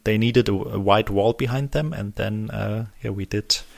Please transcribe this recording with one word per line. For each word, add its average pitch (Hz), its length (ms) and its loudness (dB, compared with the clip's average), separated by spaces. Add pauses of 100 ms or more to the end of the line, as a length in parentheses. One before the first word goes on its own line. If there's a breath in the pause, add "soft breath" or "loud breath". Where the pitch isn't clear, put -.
they 107 140 2
needed 113 300 4
a, 101 40 2
a 101 260 -2
white 101 320 4
wall 101 240 4
behind 135 380 -2
them. 151 200 0
And 101 220 -6
then, 107 360 -4
uh, 107 360 -4 (160)
yeah, 113 80 -4
we 98 160 -4
did - 320 -2 (200 loud breath)